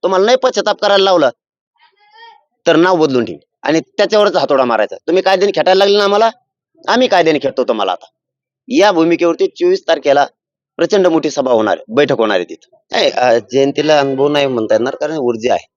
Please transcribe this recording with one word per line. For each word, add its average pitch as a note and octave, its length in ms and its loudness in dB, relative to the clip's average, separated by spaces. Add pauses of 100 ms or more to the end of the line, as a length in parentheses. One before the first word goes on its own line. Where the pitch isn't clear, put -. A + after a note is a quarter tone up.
तुम्हाला F#3+ 220 0
नाही A#3+ 120 2
पश्चाताप G#3+ 460 -2
करायला G3+ 220 2
लावलं F3 260 2 (1400)
तर - 100 2
नाव F3+ 200 2
बदलून C#3 280 0
ठेवीन F2 160 -14 (220)
आणि D#3 180 -2
त्याच्यावरच - 560 0
हातोडा C#4+ 280 0
मारायचा. G#2+ 320 -2
तुम्ही F3+ 260 -2
कायद्याने F#3+ 360 0
खेटायला F#3 200 2
लागले G3+ 200 2
ना G3+ 60 2
आम्हाला, G3+ 260 2 (580)
आम्ही A#3+ 200 0
कायद्याने D#3+ 340 2
खेटतो C3 220 -2
तुम्हाला. G#2+ 280 -2
आता - 140 -10 (600)
या F#3+ 240 4
भूमिकेवरती E3+ 540 0
चोवीस F3+ 420 -2
तारखेला D3 380 2 (500)
प्रचंड F3+ 300 2
मोठी D#3+ 240 0
सभा C3 220 -2
होणार G#2+ 240 2
आहे, - 180 -16
बैठक C#3 240 0
होणार G#2+ 180 0
आहे F2+ 80 -2
तिथं. - 320 -20 (160)
नाही, E3+ 180 0
अ, A#2+ 280 2 (140)
जयंतीला C#3+ 480 0
अनुभव C#3 280 0
नाही D3 180 0
म्हणता A2+ 280 -2
येणार, A#2+ 200 -2
कारण D3+ 220 -6
ऊर्जा A#2+ 360 -2
आहे. F2+ 140 -4 (100)